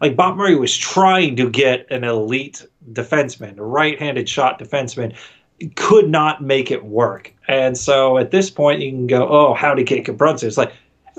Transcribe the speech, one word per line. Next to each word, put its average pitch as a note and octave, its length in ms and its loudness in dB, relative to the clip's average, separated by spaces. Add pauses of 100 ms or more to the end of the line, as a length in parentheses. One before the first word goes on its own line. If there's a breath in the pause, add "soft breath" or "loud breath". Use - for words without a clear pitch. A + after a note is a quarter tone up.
like, C3+ 140 0
Bob F#3 220 2
Murray G3 180 2
was B2+ 220 0
trying F#3 600 2
to B2 120 2
get B2+ 420 0
an B2+ 140 -4
elite A#2+ 600 -4 (280)
defenseman, A#2 640 -4
a G#2 60 -12
right-handed C#3+ 680 -4
shot C3+ 300 0
defenseman, B2 540 -6 (640 loud breath)
could G3+ 340 4
not D3+ 320 0
make C3+ 300 0
it A#2 140 -6
work. A2 480 -2 (140)
And C3 300 0
so C3+ 400 2
at B2 140 -2
this F#3+ 180 2
point, D3 320 0
you C3+ 100 -6
can B2+ 160 -4
go, B2+ 200 2
"Oh, D3 260 4
how C#3+ 220 0
did B2 140 0
he B2 120 0
get A2+ 160 -8
Brunson?" C#3 300 2
It's G#2 100 -8
like, B2 160 0 (460 loud breath)